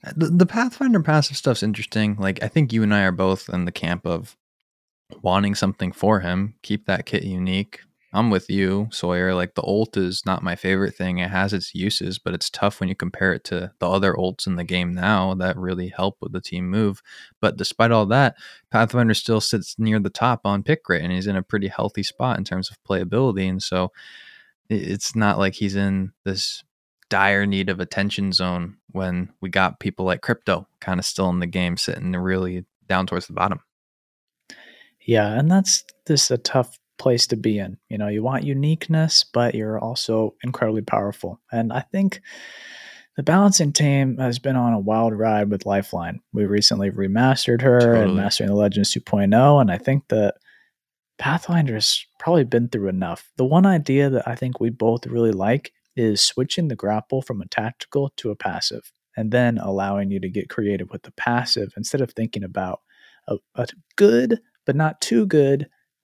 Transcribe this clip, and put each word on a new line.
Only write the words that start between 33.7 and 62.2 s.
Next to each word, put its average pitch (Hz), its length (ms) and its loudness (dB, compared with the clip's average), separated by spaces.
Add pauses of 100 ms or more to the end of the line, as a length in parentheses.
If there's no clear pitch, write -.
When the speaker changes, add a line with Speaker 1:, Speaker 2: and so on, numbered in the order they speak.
Speaker 2:
Yeah, 107 340 2
and 151 120 4
that's, 190 340 2 (220)
this 147 180 2
is - 80 -2
a 123 60 0
tough - 400 -2 (200)
place 120 300 2
to 120 80 0
be 107 220 0
in. 95 180 -8 (140)
You 107 80 -6
know, 104 100 -4
you 104 140 -2
want 131 220 -2
uniqueness, 156 880 0
but 120 220 2
you're 110 240 -2
also 110 640 -2
incredibly 110 400 -2
powerful. 101 580 -4 (120)
And 117 200 -2
I 131 80 -2
think 196 400 -2 (960)
the 143 60 -4
balancing 175 500 4
team 139 460 4
has 123 200 0
been 131 180 0
on 120 160 4
a 107 80 2
wild 110 340 2
ride 104 360 2
with 98 160 -2
Lifeline. 92 540 -2 (120)
We 104 140 0
recently 101 440 2
remastered 117 720 2
her 123 160 8
and 117 160 6 (100)
Speaker 1:
Totally. 95 120 2
Speaker 2:
Mastering 101 320 0
the 101 80 2
Legends 104 360 2
two - 80 -4
point 101 340 2
oh, 143 260 8
and 107 100 4
I 87 80 -2
think 139 300 -2
that 107 280 2 (840)
Pathfinder's 143 840 0 (140)
probably 160 260 2
been 120 240 0
through 101 200 -2
enough. 92 480 -4
The 131 80 0
one 165 220 6
idea 143 440 2
that 127 180 0
I 120 60 -4
think 123 260 -6
we 117 100 0
both 117 360 0
really 117 260 2
like 104 400 -2 (240)
is 110 240 2
switching 147 480 -2
the 117 80 -4
grapple 107 460 -2
from 107 180 -8
a 92 60 -10
tactical 135 680 -6
to 110 140 -6
a 104 60 -6
passive, - 560 -8 (240)
and 110 140 -4
then 120 260 2
allowing 98 540 -2
you 98 100 -4
to 95 80 -8
get 98 220 -6
creative 101 400 -4
with 90 140 -14
the - 80 -20
passive 120 640 -4
instead 135 260 -4
of 117 100 -4
thinking 110 320 -6